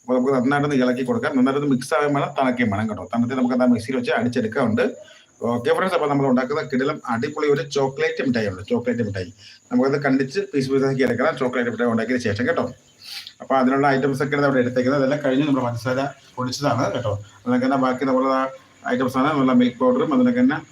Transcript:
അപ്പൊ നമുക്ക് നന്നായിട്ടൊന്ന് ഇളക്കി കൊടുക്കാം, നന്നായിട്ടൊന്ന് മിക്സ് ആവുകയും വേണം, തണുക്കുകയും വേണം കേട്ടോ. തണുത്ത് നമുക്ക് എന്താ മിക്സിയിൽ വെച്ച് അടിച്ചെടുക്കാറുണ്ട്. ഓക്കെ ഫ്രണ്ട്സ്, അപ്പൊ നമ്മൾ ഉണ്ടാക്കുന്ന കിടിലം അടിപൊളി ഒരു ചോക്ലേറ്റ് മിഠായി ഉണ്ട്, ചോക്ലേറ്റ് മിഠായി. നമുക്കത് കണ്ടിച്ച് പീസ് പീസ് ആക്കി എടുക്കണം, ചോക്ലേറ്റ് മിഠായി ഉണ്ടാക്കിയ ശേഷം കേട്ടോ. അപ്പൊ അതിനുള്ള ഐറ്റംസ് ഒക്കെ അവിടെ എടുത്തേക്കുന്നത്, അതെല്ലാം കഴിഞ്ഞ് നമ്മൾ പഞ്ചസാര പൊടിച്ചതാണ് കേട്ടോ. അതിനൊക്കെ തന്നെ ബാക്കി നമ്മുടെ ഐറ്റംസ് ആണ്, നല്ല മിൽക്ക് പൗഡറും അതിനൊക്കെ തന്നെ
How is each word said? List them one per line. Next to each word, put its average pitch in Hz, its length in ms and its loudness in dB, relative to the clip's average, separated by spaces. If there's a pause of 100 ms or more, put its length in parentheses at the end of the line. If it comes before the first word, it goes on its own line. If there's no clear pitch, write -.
അപ്പൊ - 160 -4
നമുക്ക് 127 200 2
നന്നായിട്ടൊന്ന് 139 480 2
ഇളക്കി 127 240 0
കൊടുക്കാം, 120 300 -2
നന്നായിട്ടൊന്ന് 139 360 2
മിക്സ് - 220 -4
ആവുകയും 147 200 0
വേണം, 143 220 -2
തണുക്കുകയും 123 340 0
വേണം 107 180 -2
കേട്ടോ. 95 220 -8
തണുത്ത് 120 280 0
നമുക്ക് 123 160 0
എന്താ 123 180 2
മിക്സിയിൽ 127 240 -4
വെച്ച് 123 180 -2
അടിച്ചെടുക്കാറുണ്ട്. 117 640 0 (720)
ഓക്കെ 123 240 -2
ഫ്രണ്ട്സ്, 180 220 0
അപ്പൊ 151 140 0
നമ്മൾ 139 200 2
ഉണ്ടാക്കുന്ന 131 400 0
കിടിലം 135 260 -2 (160)
അടിപൊളി 147 400 -2
ഒരു 151 100 -2 (120)
ചോക്ലേറ്റ് 151 520 -2
മിഠായി 110 240 0
ഉണ്ട്, 92 200 -12
ചോക്ലേറ്റ് 120 380 -2
മിഠായി. 95 200 -8 (400)
നമുക്കത് 135 280 2 (100)
കണ്ടിച്ച് 139 340 0 (120)
പീസ് 131 180 0
പീസ് 135 180 2
ആക്കി 131 180 2
എടുക്കണം, 123 240 0 (100)
ചോക്ലേറ്റ് 123 340 -2
മിഠായി 120 180 0
ഉണ്ടാക്കിയ 113 320 0
ശേഷം 107 240 -2
കേട്ടോ. - 160 0 (760)
അപ്പൊ 135 160 -2
അതിനുള്ള 135 340 4
ഐറ്റംസ് 139 320 0
ഒക്കെ 143 100 -2 (120)
അവിടെ 135 160 2
എടുത്തേക്കുന്നത്, 127 380 2
അതെല്ലാം 139 260 0
കഴിഞ്ഞ് 135 220 2
നമ്മൾ 131 180 2
പഞ്ചസാര 120 320 -2 (360)
പൊടിച്ചതാണ് 127 640 -2
കേട്ടോ. 110 160 -2 (300)
അതിനൊക്കെ 123 240 0
തന്നെ 135 180 2
ബാക്കി 127 240 -2
നമ്മുടെ 131 320 2 (500)
ഐറ്റംസ് 127 280 -2
ആണ്, 139 80 2 (120)
നല്ല 131 120 4 (100)
മിൽക്ക് 123 200 0
പൗഡറും 127 320 2
അതിനൊക്കെ 123 300 4
തന്നെ 254 120 2 (160)